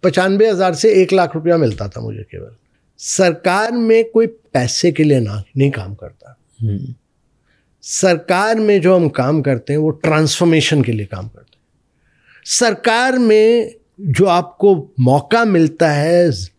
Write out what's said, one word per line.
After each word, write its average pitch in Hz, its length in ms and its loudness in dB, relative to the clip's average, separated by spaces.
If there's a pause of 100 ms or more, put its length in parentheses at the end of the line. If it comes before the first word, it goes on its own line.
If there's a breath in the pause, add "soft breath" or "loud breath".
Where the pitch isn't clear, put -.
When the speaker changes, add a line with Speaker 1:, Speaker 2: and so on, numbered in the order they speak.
Speaker 1:
पचानवे 190 460 2
हजार 185 240 0
से 214 200 2
एक 185 200 2
लाख 170 220 0
रुपया 165 220 0
मिलता 110 300 -2
था 113 140 -14
मुझे 107 220 -12
केवल। 95 320 -20 (440)
सरकार 185 720 -2
में 226 380 0
कोई 226 180 0
पैसे 151 640 -4
के 156 120 0
लिए 143 160 2
ना, 104 240 -6 (140)
नहीं 139 140 2
काम 98 220 -10
करता। - 460 -20 (220)
Speaker 2:
हम्म। 113 340 -6 (840)
Speaker 1:
सरकार 190 800 -2
में 208 220 2
जो 185 140 4
हम 165 140 2
काम 143 320 -2
करते 131 320 -4
हैं 151 40 0
वो 156 120 0
ट्रांसफॉर्मेशन 156 920 0
के 120 80 -4
लिए 107 140 -6
काम 98 220 -12
करते - 120 -20
हैं। - 80 -20 (1000 soft breath)
सरकार 240 760 0
में 220 560 2 (260)
जो 175 240 0
आपको 175 760 0
मौका 143 460 2
मिलता 165 460 2
है 165 400 2 (260)